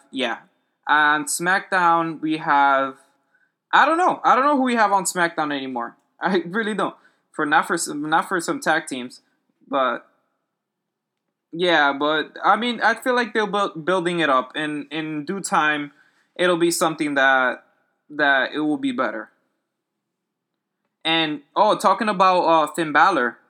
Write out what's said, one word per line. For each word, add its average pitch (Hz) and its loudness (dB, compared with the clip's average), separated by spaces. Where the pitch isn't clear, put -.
yeah. 120 -4
On 147 2
SmackDown 170 0
we 156 -2
have, 139 2
I 220 6
don't 320 2
know. 359 2
I 208 6
don't 254 2
know 294 2
who 262 2
we 247 0
have 208 2
on 196 0
SmackDown 165 -2
anymore. 127 -8
<laughs> - -20
I 180 0
really 202 -4
don't. 185 -4
For, 156 -4
not 156 2
for 185 -2
some, 151 -8
not 175 0
for 180 -2
some 143 -6
tag 160 -2
teams, 123 -12
but 131 -2
yeah, 160 2
but, 147 -2
I 196 4
mean, 240 -4
I 220 2
feel 247 -4
like 240 -2
they'll 214 -2
build, 190 -4
building 180 -2
it 156 0
up, 131 0
and 151 -6
in 156 -8
due 196 -8
time, 151 -2
it'll 180 0
be 170 2
something 160 -2
that, 131 2
that 143 0
it 143 -4
will 151 0
be 135 -2
better. 110 -6
And, 160 -2
oh, 202 2
talking 214 2
about, 185 2
uh, 160 4
Finn 160 -4
Balor, 147 2